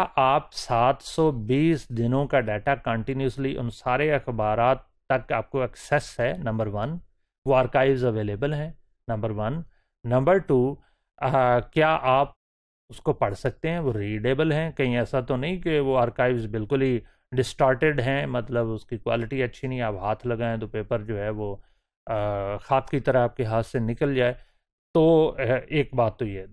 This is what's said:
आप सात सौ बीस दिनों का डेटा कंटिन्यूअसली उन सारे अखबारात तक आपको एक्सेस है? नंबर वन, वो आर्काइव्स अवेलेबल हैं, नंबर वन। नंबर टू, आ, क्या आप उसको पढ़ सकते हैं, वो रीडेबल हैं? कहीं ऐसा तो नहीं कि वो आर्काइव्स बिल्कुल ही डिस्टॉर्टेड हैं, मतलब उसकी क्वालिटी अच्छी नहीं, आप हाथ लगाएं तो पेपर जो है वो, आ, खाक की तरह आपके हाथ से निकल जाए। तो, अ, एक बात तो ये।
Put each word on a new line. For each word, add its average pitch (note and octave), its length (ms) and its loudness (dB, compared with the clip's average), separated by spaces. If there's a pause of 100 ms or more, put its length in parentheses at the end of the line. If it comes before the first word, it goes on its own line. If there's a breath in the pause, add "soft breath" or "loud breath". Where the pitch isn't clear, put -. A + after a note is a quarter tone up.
(180)
आप D3+ 360 2
सात B2 480 0
सौ D#3 300 0
बीस C3 600 0
दिनों A#2+ 360 0
का C3+ 120 2
डेटा G#2+ 360 -2
कंटिन्यूअसली C3 800 -4
उन A#2+ 140 -4
सारे C3 420 0
अखबारात A#2 800 0 (220)
तक C3 220 -2
आपको B2+ 300 -2
एक्सेस - 560 -4
है? D3+ 240 -2
नंबर A2 240 -2
वन, A2 320 -6 (480)
वो C3+ 60 4
आर्काइव्स C3 500 2
अवेलेबल A2 500 -2
हैं, D3+ 240 -8 (320)
नंबर A2 220 -2
वन। A2+ 320 -4 (420)
नंबर C3+ 340 4
टू, C3+ 440 0 (380)
आ, B2+ 380 4
क्या D#3 300 2
आप C3 440 2 (560)
उसको B2+ 240 -4
पढ़ G#2 200 0
सकते C3+ 360 -4
हैं, E3+ 100 -2
वो C#3 120 -2
रीडेबल A2 640 0
हैं? D#3 200 -2
कहीं B2 240 0
ऐसा A#2+ 240 -2
तो B2+ 140 -2
नहीं E3+ 260 -4
कि E3+ 180 0
वो C3+ 160 2
आर्काइव्स B2 500 2
बिल्कुल A2 360 -2
ही B2 220 0 (300 soft breath)
डिस्टॉर्टेड C3 680 2
हैं, C#3 240 0
मतलब A#2+ 420 -2
उसकी A2 300 -8
क्वालिटी A#2 440 -4
अच्छी B2 260 -6
नहीं, B2+ 140 -4
आप G#2+ 140 -2
हाथ G2+ 200 -2 (100)
लगाएं A#2 340 -2
तो A2 80 -6
पेपर G#2+ 340 -4
जो G#2+ 160 -6
है G#2 120 -4
वो, G#2 340 -6 (460)
आ, G#2 480 -2
खाक - 340 0
की C#3+ 80 0
तरह B2+ 220 2
आपके A#2+ 220 -2
हाथ A2+ 200 0
से - 160 -4
निकल A#2 360 -2
जाए। B2 180 2 (600 soft breath)
तो, D#3+ 340 6 (120)
अ, - 20 0 (300)
एक D3 240 0
बात A2+ 240 2
तो A#2+ 60 -2
ये। F#2+ 280 -8